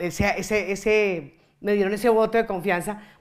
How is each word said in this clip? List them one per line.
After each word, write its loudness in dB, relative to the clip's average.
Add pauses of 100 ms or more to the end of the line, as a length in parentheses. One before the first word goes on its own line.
ese, -2
ese, -2
ese, 0 (280)
me 0
dieron 2
ese 2
voto 4
de 2
confianza, -2 (200)